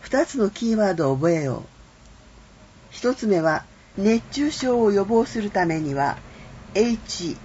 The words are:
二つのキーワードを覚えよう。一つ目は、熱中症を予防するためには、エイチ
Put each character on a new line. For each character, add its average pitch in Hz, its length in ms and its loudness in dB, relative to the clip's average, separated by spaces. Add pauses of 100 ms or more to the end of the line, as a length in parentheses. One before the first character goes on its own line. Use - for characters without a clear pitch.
二 285 240 0
つ 285 140 -8
の 202 100 2
キ 226 260 -2
ー - 20 0
ワ 202 160 2
ー - 20 0
ド 147 180 2
を - 20 2
覚 160 180 2
え 160 100 0
よ 123 160 -4
う。 120 40 -14 (1300)
一 247 240 -2
つ - 120 -6
目 180 160 2
は、 156 240 0 (320)
熱 220 320 2
中 294 200 0
症 247 320 0
を 214 80 6
予 202 140 2
防 226 220 2
す 226 160 -4
る 208 80 -2
た 185 160 2
め 160 140 0
に 147 140 -4
は、 139 220 0 (580)
エ 233 180 4
イ 226 40 -2
チ 160 480 -8